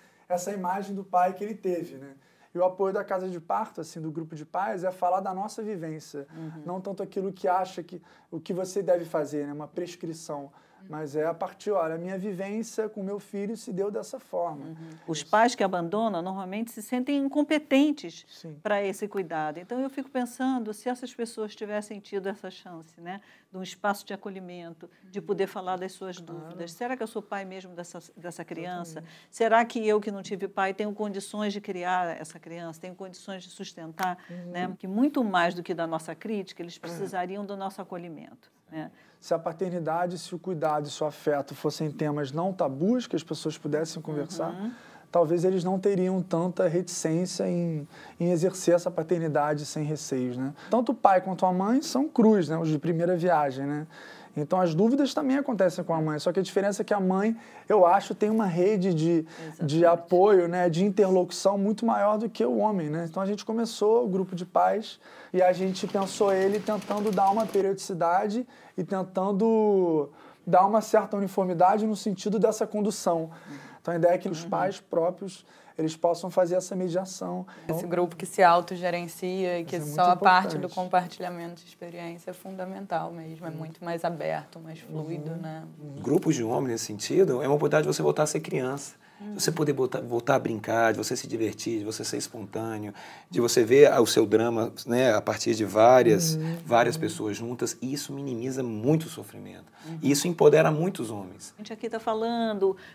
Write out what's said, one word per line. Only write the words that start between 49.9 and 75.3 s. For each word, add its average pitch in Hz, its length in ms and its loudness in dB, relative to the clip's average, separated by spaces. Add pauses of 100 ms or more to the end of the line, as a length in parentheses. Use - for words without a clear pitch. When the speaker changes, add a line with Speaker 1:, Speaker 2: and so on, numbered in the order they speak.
Speaker 1:
né? 135 160 -4 (180)
Tanto 233 220 2
o - 20 0
pai 190 280 6
quanto 185 240 -2
a 185 60 4
mãe 202 300 2
são 269 260 -2
crus, 208 420 6
né? 160 80 0
Os 160 100 0
de 156 100 2
primeira 170 380 0
viagem, 147 500 2
né? 147 200 -4 (520)
Então, 151 220 0
as 170 140 2
dúvidas 247 400 2
também 277 240 0
acontecem 190 440 0
com 165 120 -2
a 160 60 0
mãe, 156 180 0
só 180 120 0
que 175 80 0
a 190 40 0
diferença 196 400 0
é - 20 -2
que 226 80 0
a 208 80 2
mãe, 190 340 2 (320)
eu 196 200 8
acho, 190 280 4
tem 208 140 0
uma 220 160 2
rede 185 480 2
de, 160 300 2
de 160 560 -4
Speaker 2:
Exatamente. 170 80 6
Speaker 1:
apoio, 175 600 6
né, 180 220 2
de 170 160 2
interlocução 190 720 4
muito 214 300 0
maior 208 320 4
do 226 100 -2
que - 160 -2
o 247 140 2
homem, 202 320 0
né? 165 180 -4
Então, 185 140 -4
a 190 40 -2
gente 202 200 -4
começou 226 580 2
o 220 40 -2
grupo 185 280 -2
de 175 80 -6
pais 185 560 0 (320)
e 180 80 2
a 185 140 6
gente 190 320 -2
pensou 196 480 2
ele 196 260 2
tentando 208 500 -2
dar 196 200 4
uma 214 160 2
periodicidade 196 1000 0 (300)
e 185 80 -4
tentando 190 1300 2 (360)
dar 180 200 8
uma 214 140 4
certa 208 360 2
uniformidade 190 680 2
no 214 100 0
sentido 208 420 -2
dessa 208 280 2
condução. 196 640 0 (180)
Speaker 2:
Uhum. 143 80 -14 (240)
Speaker 1:
Então, - 140 -4
a - 20 -2
ideia 170 180 6
é 180 40 0
que 190 100 -4
os 165 160 -6
Speaker 2:
Uhum. 175 60 -8
Speaker 1:
pais 185 300 -2
próprios, 180 640 -2 (340)